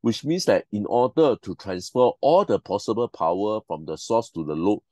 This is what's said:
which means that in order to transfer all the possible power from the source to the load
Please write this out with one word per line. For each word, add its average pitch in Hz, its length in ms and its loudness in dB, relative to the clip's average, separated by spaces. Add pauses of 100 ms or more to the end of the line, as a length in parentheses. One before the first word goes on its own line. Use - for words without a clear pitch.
which 113 220 0
means 170 220 -2
that 98 260 2
in 104 140 -4
order 127 560 2
to 92 140 -10
transfer 98 560 0 (100)
all 180 240 4
the 104 140 2
possible 113 500 -4
power 98 580 -2
from 78 180 -8
the 78 120 -8
source 117 320 -2
to 82 160 -8
the 76 100 -4
load 98 240 2 (120)